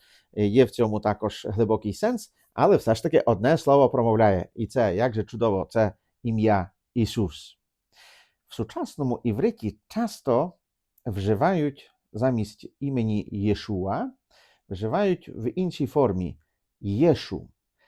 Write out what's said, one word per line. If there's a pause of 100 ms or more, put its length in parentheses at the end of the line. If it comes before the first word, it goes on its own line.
(360)
е,
є
в
цьому
також
глибокий
сенс, (220)
але
все
ж
таки
одне
слово
промовляє.
І
це,
як
же
чудово,
це (300)
ім'я (240)
Ісус. (920)
В
сучасному
івриті (100)
часто (540)
вживають (220)
замість (140)
імені
Єшуа, (580)
вживають
в
іншій
формі (420)
Єшу. (400)